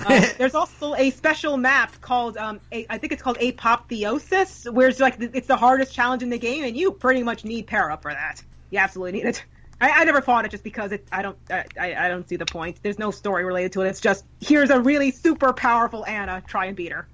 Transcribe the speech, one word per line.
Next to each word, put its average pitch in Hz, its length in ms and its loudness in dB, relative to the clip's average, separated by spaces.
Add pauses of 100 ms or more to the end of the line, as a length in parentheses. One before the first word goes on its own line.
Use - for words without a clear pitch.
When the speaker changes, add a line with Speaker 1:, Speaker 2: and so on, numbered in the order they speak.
Speaker 1:
Uh, 214 260 6
Speaker 2:
<laughs> - 60 -10
Speaker 1:
there's 254 160 0
also 302 400 -2
a 269 160 2
special 311 480 -2
map 254 440 2
called, 240 360 -2
um, 214 220 -8 (120)
a, 233 200 -8
I 226 80 -6
think 311 120 -6
it's 285 120 -8
called 254 180 -2
Apotheosis, 240 1300 -2
where 254 160 6
it's, 262 120 2
like, 247 180 2
th-, 233 160 -8
it's 254 140 -6
the 262 100 4
hardest 262 360 4
challenge 247 280 0
in 247 80 -6
the 240 80 -4
game, 240 260 -4
and 226 140 -6
you 196 140 0
pretty 254 320 0
much 233 200 -4
need 220 220 -8
pair 190 240 0
up 156 140 -8
for 147 80 -6
that. 147 320 -8 (260)
You 190 100 -6
absolutely 190 400 -2
need 247 80 -2
it. - 160 -4 (380)
I, 294 200 4
I - 20 6
never 294 180 4
fought 240 240 2
it 208 60 -8
just 202 120 -12
because 220 280 -8
it, 202 200 -10
I 190 120 -4
don't, 196 140 -8 (120)
I, 185 160 -4 (140)
I, 175 260 -4
I - 20 2
don't 180 220 -4
see 180 60 -6
the 170 100 -6
point. 170 380 -8
There's 208 160 -4
no 214 120 -4
story 190 340 -4
related 185 280 -4
to 190 80 -2
it. 190 80 0
It's - 120 -10
just, 196 240 0 (160)
here's 285 280 6
a 269 100 6
really 277 320 2
super 277 420 2
powerful 233 520 0
Anna, 190 400 -6
try 190 200 -4
and 190 120 -8
beat 170 140 -8
her. 160 220 -12